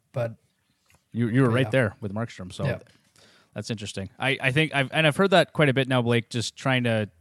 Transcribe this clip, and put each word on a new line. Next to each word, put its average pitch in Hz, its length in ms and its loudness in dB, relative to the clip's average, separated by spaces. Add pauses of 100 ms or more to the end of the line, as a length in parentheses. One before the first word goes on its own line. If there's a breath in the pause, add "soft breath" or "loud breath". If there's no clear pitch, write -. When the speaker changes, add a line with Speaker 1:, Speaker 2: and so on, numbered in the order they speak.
(120)
Speaker 1:
but 117 220 -6 (760)
Speaker 2:
You, 117 160 -2
you 123 140 2
were 123 80 4
right 127 160 2
Speaker 1:
yeah. 113 40 -6
Speaker 2:
there 120 300 0
with 98 140 -8
Markstrom, 101 380 -10
so - 120 -8
Speaker 1:
Yeah. 127 140 -2 (760 soft breath)
Speaker 2:
that's - 160 -10
interesting. 101 480 -10
I, 131 220 -2
I 131 120 0
think 156 220 0
I've, 135 180 -2
and 156 140 2
I've 147 100 2
heard 190 140 2
that 175 240 4
quite 151 160 4
a 123 40 4
bit 127 140 2
now, 127 140 2
Blake, 117 260 2
just - 280 -6
trying 127 280 0
to 110 240 0 (120)